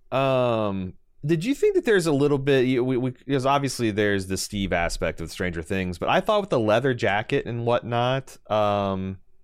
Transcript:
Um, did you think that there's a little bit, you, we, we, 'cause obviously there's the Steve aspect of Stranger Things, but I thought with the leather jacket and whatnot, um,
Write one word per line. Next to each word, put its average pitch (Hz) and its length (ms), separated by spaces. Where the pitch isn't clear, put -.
Um, 117 840
did 160 200
you 269 100
think 415 220
that 349 80
there's 196 220
a 160 60
little 143 260
bit, 135 280
you, 127 160
we, 127 140
we, 127 160
'cause 131 340
obviously 135 440
there's 101 360
the 95 100
Steve 95 360
aspect 85 480
of 80 100
Stranger 87 320
Things, 92 360
but - 100
I 160 120
thought 208 200
with 196 100
the 147 80
leather 117 360
jacket 110 520
and 117 180
whatnot, 120 720
um, 98 680